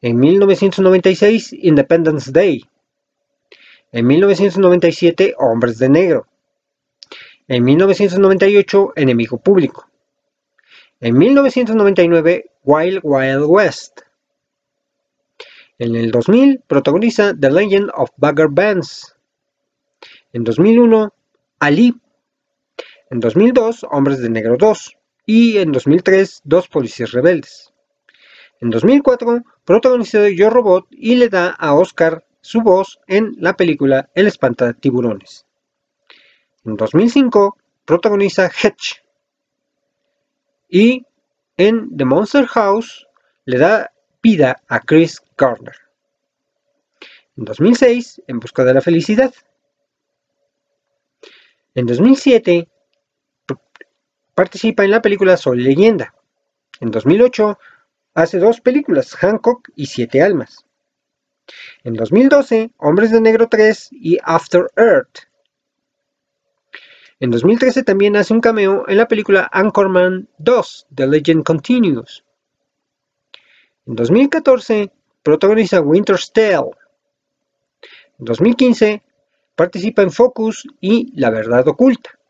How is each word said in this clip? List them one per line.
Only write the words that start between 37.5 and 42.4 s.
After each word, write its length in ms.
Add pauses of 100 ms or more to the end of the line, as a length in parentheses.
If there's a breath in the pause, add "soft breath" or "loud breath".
protagoniza 640
Hedge. 580 (1700)
Y 360 (520)
en 380
The 100
Monster 420